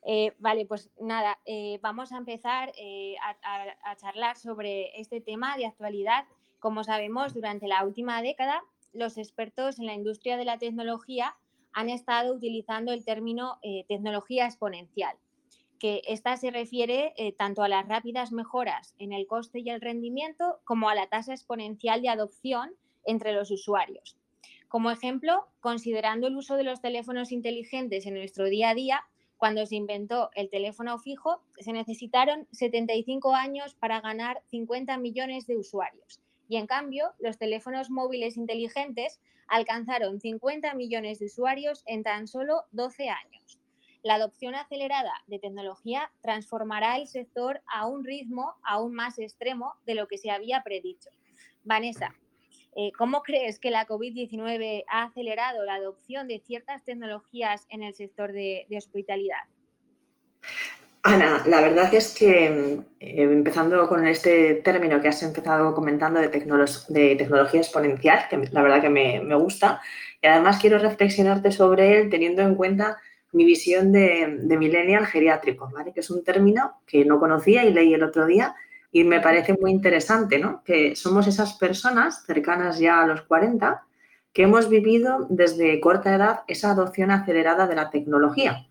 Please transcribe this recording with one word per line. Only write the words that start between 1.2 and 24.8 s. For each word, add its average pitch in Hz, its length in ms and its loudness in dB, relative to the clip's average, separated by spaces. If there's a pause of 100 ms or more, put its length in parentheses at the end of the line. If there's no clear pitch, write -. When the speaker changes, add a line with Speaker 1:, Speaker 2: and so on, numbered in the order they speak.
Speaker 1:
eh, 208 360 -12
vamos 233 320 -12
a 254 40 -14
empezar, 240 600 -10
eh, 196 440 -16
a, 208 220 -10
a, 202 480 -14
a 202 60 -16
charlar 220 400 -10
sobre 208 600 -12
este 220 220 -16
tema 233 380 -10
de 247 80 -8
actualidad. 214 580 -6 (360)
Como 214 260 -8
sabemos, 220 480 -8
durante 208 340 -10
la 196 160 -2
última 233 380 -8
década, 277 420 -6 (300)
los 226 240 -10
expertos 226 600 -10
en 233 60 -10
la 214 100 -10
industria 214 420 -8
de 247 80 -8
la 233 140 -6
tecnología 233 760 -10 (380)
han 220 160 -8
estado 240 440 -4
utilizando 226 600 -8
el 233 100 -10
término, 226 600 -8
eh, 196 260 -12
tecnología 208 560 -6
exponencial, 185 720 -10 (600)
que 208 300 -6
esta 233 300 -6
se 254 140 -8
refiere, 240 680 -4
eh, 208 160 -8
tanto 202 280 -6
a 202 60 -2
las 196 180 -2
rápidas 226 460 -8
mejoras 233 680 -10
en 202 120 -14
el 196 160 -10
coste 233 320 -10
y 233 100 -12
el 233 120 -12
rendimiento 262 840 -10
como 226 240 -4
a 214 80 0
la 190 120 -6
tasa 226 260 -8
exponencial 226 680 -8
de 247 80 -4
adopción 240 640 -8 (320)
entre 214 300 -4
los 202 180 -4
usuarios. - 640 -6 (540)
Como 233 200 -4